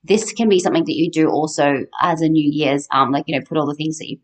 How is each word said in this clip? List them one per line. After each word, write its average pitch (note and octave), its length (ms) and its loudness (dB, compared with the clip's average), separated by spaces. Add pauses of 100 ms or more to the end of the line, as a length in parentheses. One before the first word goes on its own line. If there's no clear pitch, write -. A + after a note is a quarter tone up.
This G#3+ 280 0
can A3+ 180 0
be F#3+ 100 4
something - 240 0
that - 100 -4
you D#3+ 160 0
do D#3+ 180 2
also C#3+ 560 0 (160)
as E3 220 0
a D#3 80 2
New D#3 180 2
Year's, C#3+ 440 0
um, C3+ 200 2
like, C#3+ 140 0
you D#3+ 100 -4
know, C3+ 80 -2
put D#3 140 -4
all D3 80 0
the D3 80 -4
things D#3 240 -6
that - 100 -12
you - 160 -12